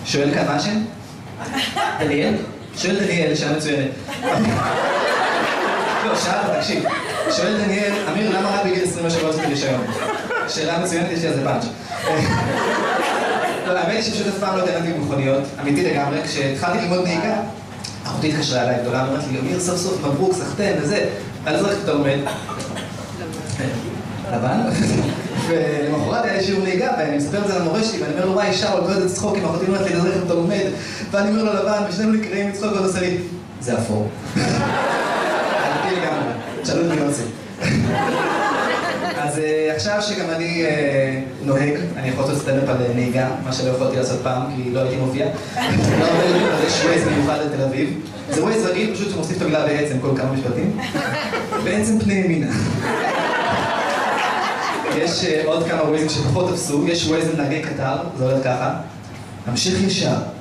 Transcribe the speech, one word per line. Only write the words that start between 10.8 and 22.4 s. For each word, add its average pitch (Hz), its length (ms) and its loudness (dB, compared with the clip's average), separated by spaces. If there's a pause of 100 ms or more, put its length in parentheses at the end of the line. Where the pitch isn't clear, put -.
יש 165 120 -2
לי 160 60 0
על 139 60 0
זה 139 100 0
פאנץ'. 127 200 0 (2000)
לא, 185 120 0
האמת 185 160 0
היא 220 80 0
שפשוט 190 240 -2
אף 190 140 -2
פעם 190 160 0
לא 180 80 0
התעניינתי 165 340 0
במכוניות, 139 440 0 (200)
אמיתי 147 280 2
לגמרי. 143 340 0
כשהתחלתי 139 540 0
ללמוד 180 260 0
נהיגה, 170 300 0 (720)
אחותי - 280 0
התקשרה - 300 0
אליי, - 200 2
גדולה, 123 200 0
אמרת 135 180 -2 (120)
לי, - 60 -2
"אמיר, 180 220 -2
סוף 175 160 0
סוף - 280 -2
מברוק, 180 300 2
סחתן", - 380 0 (100)
וזה. 202 260 0 (380)
"על 156 80 0
איזה 196 140 2
רכב 196 140 0
אתה 165 100 0
לומד?" 143 260 2 (2250)